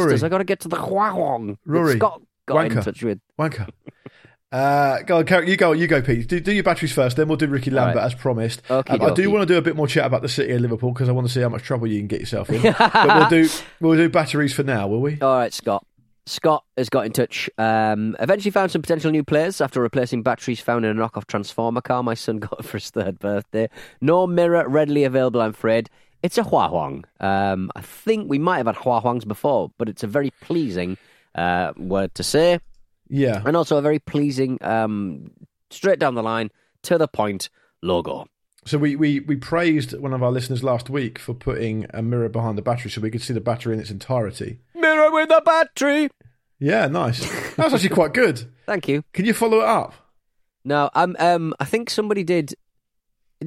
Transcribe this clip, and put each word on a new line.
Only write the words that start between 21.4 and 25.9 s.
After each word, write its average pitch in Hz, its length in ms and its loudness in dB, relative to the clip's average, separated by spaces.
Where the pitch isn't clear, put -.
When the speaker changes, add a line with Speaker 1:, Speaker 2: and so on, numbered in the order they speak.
Speaker 2:
car 123 220 -2
my 113 100 -2
son 113 240 -6
got 104 280 -10
<laughs> - 0 -
for - 120 -10
his - 140 -12
third 95 260 -4
birthday. 104 500 -4
No 175 260 4
mirror 170 420 2
readily 147 340 2
available, 127 380 2
I'm 110 80 0
afraid. 113 400 0